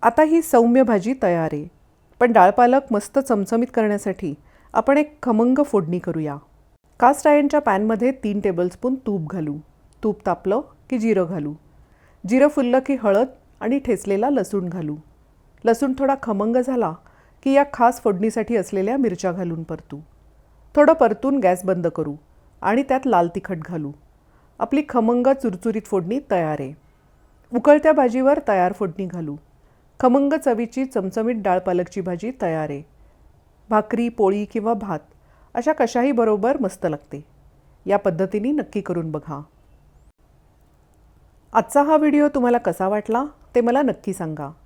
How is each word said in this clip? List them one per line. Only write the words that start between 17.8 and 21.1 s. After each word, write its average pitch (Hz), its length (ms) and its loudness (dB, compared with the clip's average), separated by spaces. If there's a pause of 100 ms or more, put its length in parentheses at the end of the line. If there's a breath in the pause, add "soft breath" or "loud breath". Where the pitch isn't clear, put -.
फोडणीसाठी 220 540 -2
असलेल्या 208 420 -2
मिरच्या 190 340 -2
घालून 170 320 -6
परतू. 151 360 -14 (760)
थोडं 302 180 8
परतून 269 460 2